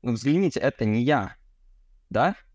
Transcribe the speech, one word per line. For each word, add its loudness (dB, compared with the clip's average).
Ну, -2
взгляните, 0
это -2
не 2
я. -2
Да, 0